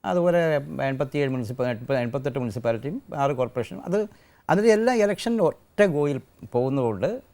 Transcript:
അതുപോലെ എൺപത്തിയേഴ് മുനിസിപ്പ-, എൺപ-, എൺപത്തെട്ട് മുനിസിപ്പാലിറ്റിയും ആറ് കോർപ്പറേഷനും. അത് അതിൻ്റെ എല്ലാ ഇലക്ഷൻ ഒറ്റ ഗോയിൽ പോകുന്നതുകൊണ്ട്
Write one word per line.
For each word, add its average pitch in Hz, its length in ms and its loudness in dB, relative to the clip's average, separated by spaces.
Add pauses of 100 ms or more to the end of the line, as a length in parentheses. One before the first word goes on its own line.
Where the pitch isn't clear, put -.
അതുപോലെ 175 340 2 (500)
എൺപത്തിയേഴ് 135 420 -2
മുനിസിപ്പ-, 123 340 -4
എൺപ-, 123 280 -4
എൺപത്തെട്ട് 131 460 -2
മുനിസിപ്പാലിറ്റിയും 120 640 -4 (140)
ആറ് 139 140 2
കോർപ്പറേഷനും. 123 540 -4
അത് 202 240 -2 (420)
അതിൻ്റെ 208 220 4
എല്ലാ 226 220 4
ഇലക്ഷൻ 220 460 0
ഒറ്റ - 440 0
ഗോയിൽ 147 360 0 (320)
പോകുന്നതുകൊണ്ട് 131 680 0 (120)